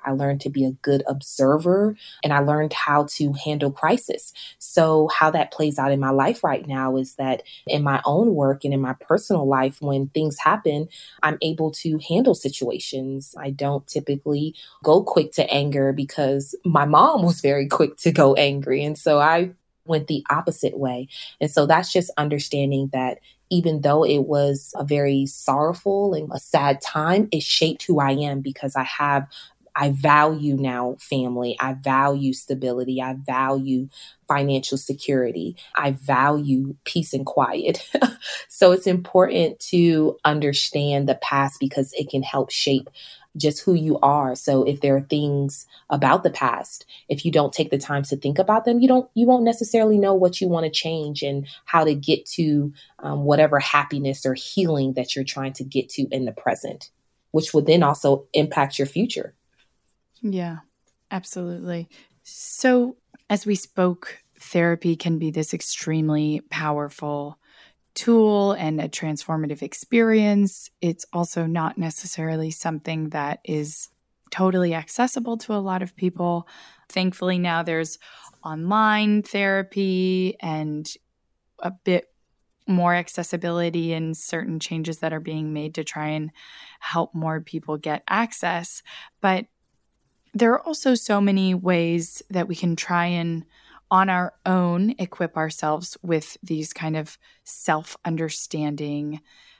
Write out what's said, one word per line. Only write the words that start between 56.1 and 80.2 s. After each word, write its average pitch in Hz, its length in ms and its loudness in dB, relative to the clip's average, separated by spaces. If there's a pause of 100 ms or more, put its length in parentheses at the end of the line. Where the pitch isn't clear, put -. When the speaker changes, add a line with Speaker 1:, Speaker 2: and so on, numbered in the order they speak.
Speaker 1:
in 131 140 -4
the 110 60 -4
present, - 600 -6 (400)
which 160 220 0
would 151 120 4
then 165 160 6
also 143 520 2
impact 151 440 0
your 139 100 0
future. - 460 -4 (880)
Speaker 2:
Yeah, 175 360 -4 (520)
absolutely. 175 800 -8 (340)
So - 720 2 (320)
as 208 180 0
we 202 80 2
spoke, - 640 -2 (200)
therapy 170 560 0
can 165 220 -2
be 160 140 -2
this 156 220 -4
extremely 156 880 -2 (100)
powerful 147 880 -6 (540)
tool 214 600 4
and 156 260 -4
a 160 80 -4
transformative 156 720 -6
experience. 208 1080 2 (100)
It's 170 320 -4
also 170 340 -4
not 165 320 -4
necessarily 160 720 -6
something 160 580 -6
that 147 340 -6
is 151 460 -8 (400)
totally 185 440 0
accessible 233 640 -4
to 220 140 -6
a 208 60 -2
lot 185 220 -4
of 180 140 -10
people. 175 520 -2 (400)
Thankfully, 185 500 -2
now 170 260 0
there's 160 360 -4 (460)
online 208 800 2
therapy 190 1160 -2